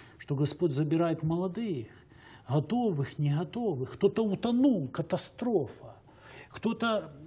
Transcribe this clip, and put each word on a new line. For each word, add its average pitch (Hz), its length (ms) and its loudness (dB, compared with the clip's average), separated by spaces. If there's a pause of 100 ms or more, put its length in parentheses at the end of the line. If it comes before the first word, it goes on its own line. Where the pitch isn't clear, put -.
(180)
что - 160 -4
Господь 147 380 2
забирает 160 500 2
молодых, 175 640 -2 (600)
готовых, 156 720 0
не 143 160 2
готовых. 170 600 -2
Кто-то 202 300 4
утонул — 233 640 2
катастрофа. 165 1080 -2 (560)
Кто-то, 220 600 -2 (160)